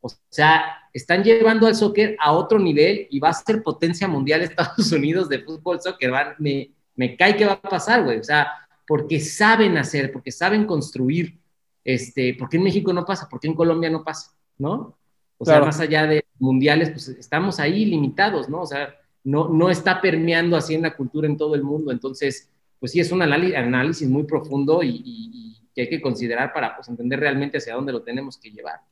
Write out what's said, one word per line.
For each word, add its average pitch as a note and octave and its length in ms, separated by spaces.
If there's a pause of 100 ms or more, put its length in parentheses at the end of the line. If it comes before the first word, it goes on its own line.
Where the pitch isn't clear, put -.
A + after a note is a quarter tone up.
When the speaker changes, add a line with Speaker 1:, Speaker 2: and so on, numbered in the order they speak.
Speaker 1:
O B2 80 (200)
sea, D#3 360 (280)
están F3+ 300
llevando A3+ 440
al A3 80
soccer G#3+ 440
a D3+ 140
otro G3 260
nivel F3 500
y C#3 100
va D3+ 100
a E3 40
ser A3 300
potencia E3+ 460
mundial D3 320
Estados E3+ 360
<laughs> F#3+ 140
Unidos D#3+ 380
de C3+ 100
fútbol, D#3+ 420
soccer. C3 320
Va, C#3+ 240
me, C#3 320 (260)
me B2 200
cae G3+ 220
que G#3 80
va G3 80
a - 80
pasar, G#3 420
güey. A#2 160
O A2 60
sea, D3 260 (340)
porque D3+ 360
saben G#3+ 560
hacer, C3+ 340
porque C3 220
saben G#3 320
construir. D#3 760 (440)
Este, B2+ 500
¿por C3 160
qué E3 80
en F3+ 60
México F#3+ 300
no F3 120
pasa? F#3 240
¿Por A#2+ 100
qué D3+ 80
en D#3+ 60
Colombia E3 380
no D#3+ 120
pasa? - 280 (260)
¿No? D#3+ 400 (400)
O - 80
sea, D#3 100
Speaker 2:
Claro. D3 120
Speaker 1:
más D3+ 120
allá D#3 280
de D3+ 180 (140)
mundiales, C#3+ 500
pues - 200
estamos E3 500
ahí F#3 260
limitados, E3+ 640
¿no? D#3+ 120
O F3 40
sea, C#3+ 300 (280)
no, D3+ 260
no E3+ 200
está F#3 320
permeando E3+ 560
así D#3+ 160
en D#3+ 80
la D#3+ 140
cultura D3+ 320
en D3+ 100
todo D3+ 160
el C#3+ 100
mundo. C#3+ 280
Entonces, C3+ 580 (300)
pues B2+ 120
sí, F3 80
es D#3+ 120
un F3+ 100
anali-, E3 340
análisis C3 540
muy C#3+ 140
profundo D3 580
y, B2 140
y, - 100
y A2+ 520 (180)
que B2+ 60
hay A#2+ 80
que D#3+ 120
considerar A#2+ 520
para, B2+ 220
pues, - 140
entender A#2+ 300
realmente C#3+ 400
hacia A#2 160
dónde C3+ 160
lo A#2 100
tenemos B2+ 380
que A2+ 100
llevar. E2 300 (120)